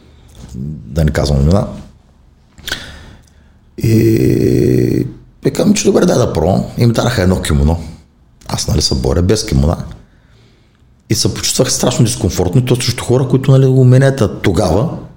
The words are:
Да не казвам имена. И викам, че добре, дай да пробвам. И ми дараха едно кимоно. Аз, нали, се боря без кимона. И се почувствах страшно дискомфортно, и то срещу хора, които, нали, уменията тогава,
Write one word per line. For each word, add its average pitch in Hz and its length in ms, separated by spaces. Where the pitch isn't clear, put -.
Да 71 480
не 76 80
казвам 71 300
имена. 90 260
И - 1300
викам, 196 300
че - 120
добре, 202 200
дай 170 120
да 120 160
пробвам. 92 300
И 120 80
ми 113 80
дараха 117 280
едно 92 200
кимоно. 78 380
Аз, - 200
нали, - 140
се - 140
боря 65 260
без 101 240
кимона. 69 320
И - 60
се - 180
почувствах - 380
страшно - 340
дискомфортно, 95 560
и 123 40
то 127 100
срещу - 280
хора, 123 240
които, 131 240
нали, 135 140
уменията 131 760
тогава, 101 480